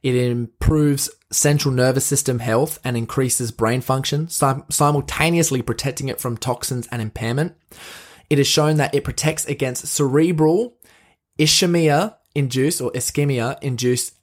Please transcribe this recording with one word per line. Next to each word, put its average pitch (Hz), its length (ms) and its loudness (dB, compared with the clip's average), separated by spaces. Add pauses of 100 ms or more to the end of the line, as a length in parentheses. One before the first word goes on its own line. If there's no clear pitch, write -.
It 127 140 0
improves 123 920 2 (220)
central 143 420 2
nervous 127 320 2
system 135 340 0
health 120 440 0
and 127 120 -4
increases 117 560 -2
brain 117 300 0
function, 139 480 -2
sim-, 139 400 0
simultaneously 147 920 0
protecting 135 460 -4
it - 140 -8
from 120 160 -4
toxins 123 540 -6
and 120 100 -6
impairment. 120 540 -4 (760)
It 143 100 4
is 139 80 4
shown 151 300 2
that 139 160 0
it 139 100 0
protects 156 420 -4
against 131 420 -4
cerebral 156 880 2 (640)
ischemia-induced 151 1400 2
or 123 120 -4
ischemia-induced 127 1300 -2